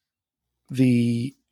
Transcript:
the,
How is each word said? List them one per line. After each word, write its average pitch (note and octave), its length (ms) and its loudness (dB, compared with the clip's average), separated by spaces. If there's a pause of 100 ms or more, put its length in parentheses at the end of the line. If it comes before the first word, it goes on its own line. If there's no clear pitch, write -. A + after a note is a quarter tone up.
(720)
the, A#2+ 640 0 (180)